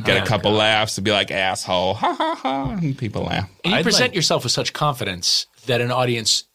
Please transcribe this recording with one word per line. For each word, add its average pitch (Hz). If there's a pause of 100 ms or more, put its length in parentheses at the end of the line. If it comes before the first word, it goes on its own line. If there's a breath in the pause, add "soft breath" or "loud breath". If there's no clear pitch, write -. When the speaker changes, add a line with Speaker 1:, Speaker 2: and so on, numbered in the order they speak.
Speaker 1:
Get 104
Speaker 2:
Oh, 98
Speaker 1:
a -
couple 104
Speaker 2:
God. 107
Speaker 1:
laughs 107
and 98
be 107
like, 98
"Asshole, 92
ha, 311
ha, 320
ha," 269
and 165
people -
laugh. 87 (140)
Speaker 3:
And 175
you 240
Speaker 2:
I'd 285
Speaker 3:
present 214
Speaker 2:
like -
Speaker 3:
yourself 156
with 123
such -
confidence 107 (220)
that 120
an 120
audience 123 (120)